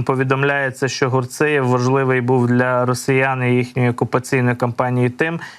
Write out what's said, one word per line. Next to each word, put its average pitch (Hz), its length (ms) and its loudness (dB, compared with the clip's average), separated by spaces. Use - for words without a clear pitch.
повідомляється, 135 800 0
що 127 220 -2
Гурциєв 131 580 0
важливий 127 520 2
був 123 260 2
для 123 380 2
росіян 131 580 0
і 123 120 2
їхньої 123 360 0
окупаційної 123 640 0
кампанії 123 540 0
тим, 160 300 -4